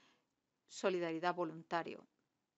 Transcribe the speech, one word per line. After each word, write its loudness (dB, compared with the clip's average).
solidaridad 2
voluntario, -4